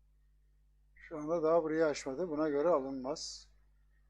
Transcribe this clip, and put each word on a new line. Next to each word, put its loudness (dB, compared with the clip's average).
Şu -14
anda -2
daha 6
burayı 2
aşmadı, -2
buna -2
göre 2
alınmaz. -2